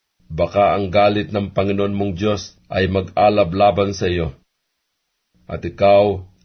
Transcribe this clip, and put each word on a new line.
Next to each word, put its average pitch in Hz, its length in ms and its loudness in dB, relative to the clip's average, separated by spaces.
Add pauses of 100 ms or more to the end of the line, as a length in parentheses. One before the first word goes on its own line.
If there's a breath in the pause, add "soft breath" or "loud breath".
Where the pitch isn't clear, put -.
(320)
Baka 90 480 2
ang 101 80 -2
galit 104 480 0
ng 98 160 -4
Panginoon 98 400 -2
mong 101 240 -4
Diyos 104 400 -4 (160)
ay 95 160 0
mag-alab 95 640 2
laban 98 400 2
sa 98 160 -2
iyo, 82 240 -2 (1120)
at 85 160 -10
ikaw 101 640 -2 (220)